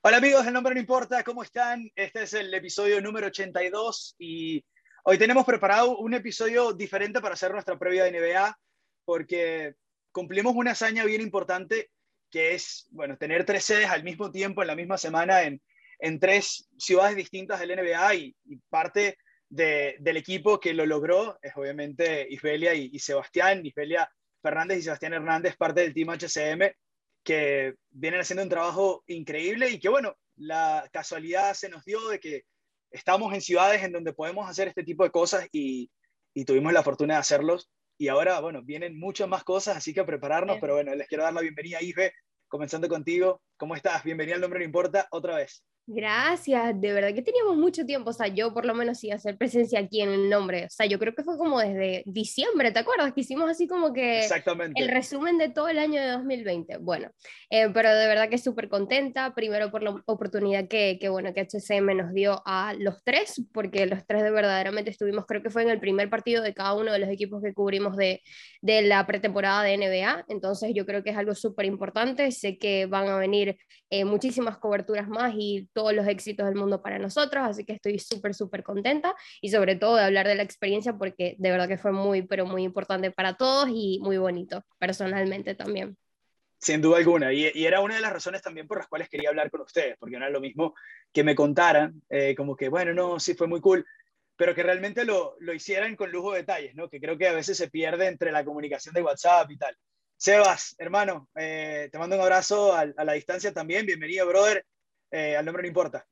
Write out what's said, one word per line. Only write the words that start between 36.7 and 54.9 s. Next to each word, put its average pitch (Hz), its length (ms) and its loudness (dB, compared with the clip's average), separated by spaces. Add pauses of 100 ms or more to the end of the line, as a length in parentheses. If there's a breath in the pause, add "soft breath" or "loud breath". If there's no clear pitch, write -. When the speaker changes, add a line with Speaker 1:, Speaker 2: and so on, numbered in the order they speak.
Speaker 1:
la 170 100 6
fortuna 147 340 0
de 147 40 4
hacerlos. 151 500 0 (280)
Y 143 100 -2
ahora, 156 320 2
bueno, 151 240 -8
vienen 156 340 -10
muchas 190 300 -6
más 185 160 -2
cosas, 190 320 -2
así 156 180 -8
que 190 60 0
a 185 60 0
prepararnos, 160 500 -2
Speaker 2:
Bien. - 60 -8
Speaker 1:
pero 143 140 0
bueno, 143 200 -2
les 143 140 -8
quiero 151 160 -2
dar 165 80 0
la 170 80 -2
bienvenida 160 380 -8
a 165 40 -6
Isbe, 180 300 -2 (340)
comenzando 160 400 -6
contigo. 170 540 0 (160)
¿Cómo 156 180 -8
estás? 165 300 -2
Bienvenida 160 300 -4
al 180 60 -4
Nombre 180 180 -4
No 175 60 -4
Importa, 175 460 0
otra 170 240 -6
vez. - 260 -6 (300)
Speaker 2:
Gracias, 233 880 0
de 202 140 0
verdad 202 220 2
que 247 80 -4
teníamos 427 340 2
mucho 339 260 2
tiempo, 240 280 -4
o - 20 -6
sea, 226 140 -2
yo 214 260 0
por 226 100 -2
lo 233 120 0
menos 240 240 -2
sí 214 100 -10
hacer 208 300 -6
presencia 233 400 2
aquí 208 220 -2
en 202 80 2
El 196 200 2
Nombre, 180 360 2
o - 40 -16
sea, - 160 -2
yo 202 140 0
creo 220 160 -2
que 302 80 -6
fue 330 120 -4
como 285 240 2
desde 190 460 0
diciembre, 240 640 0
¿te 220 60 0
acuerdas? 285 340 2
Que 269 100 -2
hicimos 320 280 -2
así 330 180 0
como 339 240 0
que 240 280 0
Speaker 1:
Exactamente. 170 600 -2
Speaker 2:
el 254 80 2
resumen 277 520 0